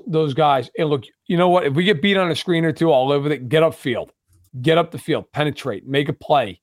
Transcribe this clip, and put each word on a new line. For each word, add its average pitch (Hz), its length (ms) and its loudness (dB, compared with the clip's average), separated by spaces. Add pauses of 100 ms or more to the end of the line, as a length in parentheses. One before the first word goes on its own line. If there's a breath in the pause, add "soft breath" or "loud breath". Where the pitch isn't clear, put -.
those 156 260 0
guys, 139 440 0
"Hey, 165 80 0
look, 143 180 -2 (220)
you 180 100 -2
know 180 140 4
what? 180 160 2
If 143 80 -2
we 170 100 2
get 196 180 0
beat 202 140 2
on 185 160 0
a 147 40 -4
screen 165 280 -2
or 160 80 0
two, 160 220 2
I'll 127 120 4
live 143 180 0
with 151 100 0
it. 127 160 -8
Get 151 120 2
upfield. 131 500 -2 (500)
Get 160 160 2
up 165 140 0
the - 60 -10
field. 127 360 -4
Penetrate. 139 520 -6
Make 139 220 -2
a 151 60 -4
play." - 500 -2